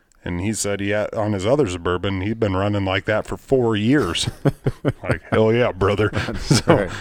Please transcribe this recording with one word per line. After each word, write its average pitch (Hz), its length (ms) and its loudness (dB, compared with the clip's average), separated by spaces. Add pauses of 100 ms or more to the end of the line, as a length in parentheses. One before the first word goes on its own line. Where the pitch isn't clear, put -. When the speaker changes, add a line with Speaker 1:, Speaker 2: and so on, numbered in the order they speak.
(260)
Speaker 1:
And 87 160 -4
he 107 120 -2
said 101 280 -4
he 101 80 -2
had, 104 240 0
on 107 200 -2
his 95 120 -4
other 131 220 2
Suburban, 90 540 -2
he'd 110 200 -4
been 98 140 0
running 101 300 0
like 95 200 0
that 107 200 0
for 101 120 -8
four 117 400 2
years. 107 580 2
<laughs> - 40 -20 (600)
Like, 87 200 -10 (100)
hell 110 220 4
yeah, 120 180 2
brother. 98 380 0
<laughs> - 40 -6
Speaker 2:
That's 107 520 0
Speaker 1:
So 170 100 4
Speaker 2:
right. 98 140 0 (120)